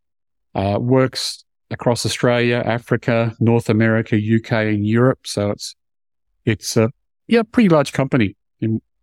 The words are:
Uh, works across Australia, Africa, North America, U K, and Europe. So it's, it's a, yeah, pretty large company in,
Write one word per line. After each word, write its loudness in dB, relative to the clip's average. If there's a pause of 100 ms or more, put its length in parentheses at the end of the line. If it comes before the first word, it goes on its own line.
(540)
Uh, -2
works -2 (280)
across -2
Australia, 0
Africa, -2
North 2
America, 0
U 2
K, -2
and -2
Europe. 0
So -4
it's, -12 (720)
it's -4
a, 4 (360)
yeah, 2
pretty 2
large 2
company 0 (240)
in, -2 (220)